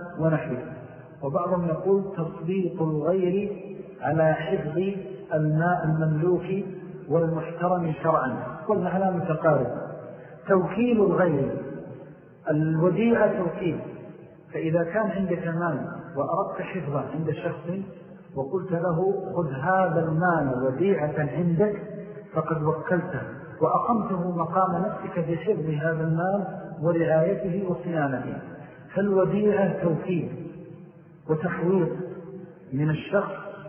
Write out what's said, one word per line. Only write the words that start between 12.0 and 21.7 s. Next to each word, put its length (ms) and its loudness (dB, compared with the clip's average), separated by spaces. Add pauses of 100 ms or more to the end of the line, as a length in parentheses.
الوديعة 880 4
توكيل، 420 -2 (720)
فإذا 320 2
كان 260 0
عندك 360 -2
مال 420 -2 (280)
وأردت 460 -2
حفظه 420 -4 (100)
عند 160 -2
شخص 400 -6 (640)
وقلت 360 -4
له: 420 2 (220)
"خذ 160 0
هذا 560 2
المال 560 2
وديعة 540 2
عندك"، 640 2 (520)